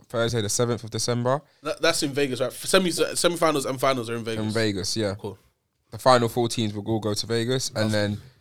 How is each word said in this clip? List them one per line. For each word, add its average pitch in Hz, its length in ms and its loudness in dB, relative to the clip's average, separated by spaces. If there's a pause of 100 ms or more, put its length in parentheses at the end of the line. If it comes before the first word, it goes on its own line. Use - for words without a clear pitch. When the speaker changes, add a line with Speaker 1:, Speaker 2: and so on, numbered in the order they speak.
Speaker 1:
Thursday, 117 340 0
the 101 80 -2
seventh 120 340 0
of 113 60 -12
December. 120 520 0 (220)
Speaker 2:
That, 151 180 -8
that's 165 220 2
in 143 80 0
Vegas, 127 300 -2
right? 123 100 -2
Semis, 175 680 2
semi-finals 160 480 2
and 131 140 -4
finals 127 300 0
are 117 60 -4
in 117 80 -6
Vegas. 110 220 -4
Speaker 1:
In 107 60 -2
Vegas, 104 460 0
yeah. 101 200 0
Speaker 2:
Cool. 95 200 -10 (540)
Speaker 1:
The 113 60 -12
final 120 300 6
four 117 220 0
teams 107 240 -2
will 104 140 -8
all 113 120 0
go 104 140 -2
to 101 120 -2
Vegas, 117 440 -2
and - 80 -10
Speaker 2:
Awesome. 107 140 0
Speaker 1:
then 104 260 0 (240)